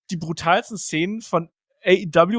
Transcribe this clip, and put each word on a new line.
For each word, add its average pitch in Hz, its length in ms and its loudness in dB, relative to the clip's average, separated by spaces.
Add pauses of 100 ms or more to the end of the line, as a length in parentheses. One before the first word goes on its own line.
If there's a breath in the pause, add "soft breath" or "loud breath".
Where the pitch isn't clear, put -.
(100)
die 190 60 -4
brutalsten 165 640 -2
Szenen 185 440 -4
von 165 260 -2 (360)
A 196 60 0
E 190 220 4
W 175 260 4